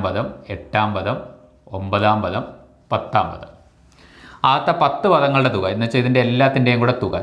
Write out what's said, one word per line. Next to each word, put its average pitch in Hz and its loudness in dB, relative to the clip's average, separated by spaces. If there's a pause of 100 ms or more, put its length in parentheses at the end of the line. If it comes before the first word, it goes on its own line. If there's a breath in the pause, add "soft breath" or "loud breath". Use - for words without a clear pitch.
പദം, 98 -2 (280)
എട്ടാം 107 -2
പദം, 98 -4 (600)
ഒമ്പതാം 101 2
പദം, 101 -4 (480)
പത്താം 107 0
പദം. - -16 (1000 loud breath)
ആദ്യത്തെ 151 0
പത്ത് 151 0
പദങ്ങളുടെ 135 2
തുക 95 -2 (100)
എന്ന് 113 -2
വെച്ചാൽ 127 0
ഇതിൻ്റെ 123 2
എല്ലാത്തിൻ്റെയും 123 2
കൂടെ 123 2
തുക, 90 -4